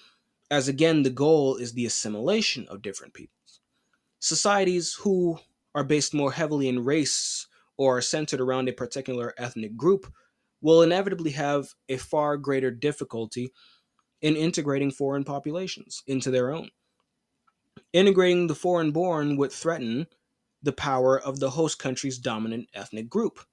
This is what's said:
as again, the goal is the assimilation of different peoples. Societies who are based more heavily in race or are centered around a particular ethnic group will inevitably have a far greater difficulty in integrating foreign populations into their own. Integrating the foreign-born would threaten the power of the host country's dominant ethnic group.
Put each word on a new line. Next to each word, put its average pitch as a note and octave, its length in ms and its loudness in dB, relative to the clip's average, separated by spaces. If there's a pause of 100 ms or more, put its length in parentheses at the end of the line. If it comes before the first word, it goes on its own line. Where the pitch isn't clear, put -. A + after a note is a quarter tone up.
(520)
as C#3 160 2
again, D3+ 360 4
the C3 60 4
goal C#3 460 4
is A#2 160 -8
the A#2+ 140 -2
assimilation A#2 840 -2
of G2 140 -14
different - 320 -12
peoples. - 480 -20 (580)
Societies F#3 760 2
who F3+ 440 2 (360)
are C#3+ 80 0
based C#3+ 300 0
more C#3+ 180 0
heavily D3 360 0
in B2 160 0
race - 640 -2 (320)
or C3 200 4
are B2 40 0
centered D3 400 -2
around C3 260 0
a B2 60 -2
particular B2 640 -6
ethnic A#2 400 -8
group F#3+ 340 2 (500)
will E3 200 8
inevitably F3 500 2
have C#3+ 440 -2 (140)
a C3+ 80 -2
far D3 400 -2
greater C3+ 340 0
difficulty A#2+ 800 -6 (720)
in D#3 140 2
integrating C#3+ 560 0
foreign C#3 320 -2
populations D3 840 -8
into C3+ 240 -2
their B2+ 200 2
own. D#3+ 180 -8 (1200)
Integrating F3+ 540 6
the D3+ 80 -2
foreign-born D#3+ 840 0
would C#3 140 0
threaten D#3 560 -4 (560)
the C#3+ 100 -2
power C3 460 2
of C3+ 200 -6
the C3+ 120 0
host D#3 260 0
country's C3 400 -6
dominant A2+ 560 -6
ethnic A2 360 -10
group. G#3 300 -2 (140)